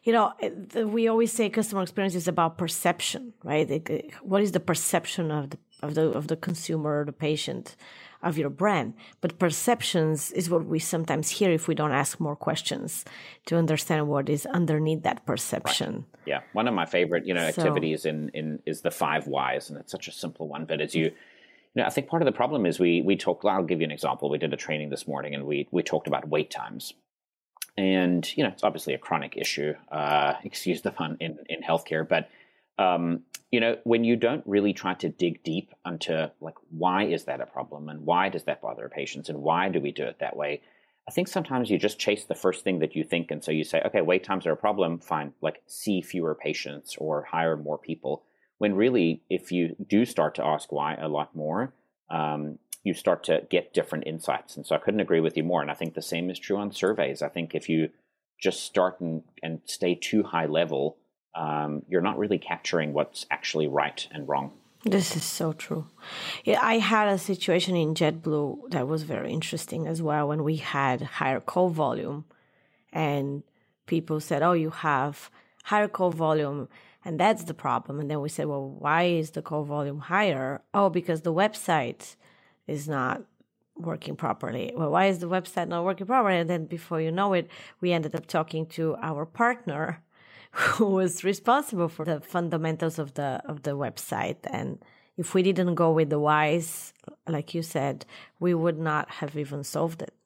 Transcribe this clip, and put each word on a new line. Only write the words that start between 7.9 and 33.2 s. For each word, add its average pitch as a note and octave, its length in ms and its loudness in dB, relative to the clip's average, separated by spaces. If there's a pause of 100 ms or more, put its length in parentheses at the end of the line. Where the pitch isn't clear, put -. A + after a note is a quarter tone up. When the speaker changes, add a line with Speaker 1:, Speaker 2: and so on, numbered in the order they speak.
Speaker 1:
of E3 160 0
your C#3+ 100 0
brand? C#3+ 460 0 (260)
But E3+ 180 -2
perceptions D#3+ 920 2
is E3+ 160 -2
what E3 160 4
we E3 140 0
sometimes D#3+ 500 -2
hear F#3+ 240 4
if D#3+ 160 2
we D#3+ 60 2
don't D3+ 180 2
ask C#3+ 260 0
more D3 160 -2
questions - 680 -4 (400)
to E3+ 140 2
understand D#3 500 2
what C#3+ 220 0
is D3 160 0
underneath D#3 560 2
that - 240 -2
perception. - 680 -2
Speaker 2:
Right. - 100 -8 (220)
Yeah. C2+ 140 -2 (140)
One A2 120 2
of A#2+ 60 2
my F2 140 0
favorite, E2+ 400 2
you F2+ 80 0
know, E2+ 160 2
Speaker 1:
So D#2 100 -2
Speaker 2:
activities D#2+ 460 0
in, D2+ 240 -2
in, D#2 340 -6
is D#2 160 -4
the E2 100 0
five D2+ 360 0
whys, C2+ 420 -2
and D2 100 -12
it's - 140 -14
such - 160 -10
a - 40 -12
simple D#2+ 360 -8
one, D2+ 160 -8
but D#2 160 -2
as D2+ 140 -2
you, D#2+ 180 2 (640)
you A#2+ 60 2
know, - 60 2
I - 20 2
think C#3 160 -2
part E3 160 0
of D3 40 4
the A#2+ 60 4
problem B2 340 2
is D#2+ 120 2
we, E2+ 240 6
we F#2+ 140 4
talk, - 280 -2
I'll G2 200 4
give E2 160 0
you E2 40 2
an D#2 60 -4
example. D2 400 -2
We D2 80 0
did D2 160 0
a - 20 -6
training D2+ 340 -4
this - 180 -8
morning C#2+ 260 -6
and C#2 100 -6
we, C#2+ 280 -2
we F2 100 2
talked - 240 -2
about D2 220 -2
wait D2+ 200 0
times. - 460 -10 (840)
And, F#2 480 4 (120)
you D3 80 2
know, G2 60 0
it's - 120 -6
obviously D#2 320 0
a - 40 -6
chronic C#2+ 380 -4
issue, D2 380 -2 (160)
uh, D2 480 2
<laughs> - 60 -14
excuse - 380 -4
the F#2+ 100 -2
pun, D2+ 260 -6
in, E2 180 -6 (120)
in E2 140 -6
healthcare. D#2+ 460 0
But, D#2+ 220 2 (480)
um, F2 460 2 (260)